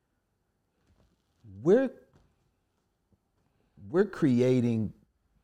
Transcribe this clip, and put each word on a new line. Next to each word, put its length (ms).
we're, 300
we're 160
creating, 880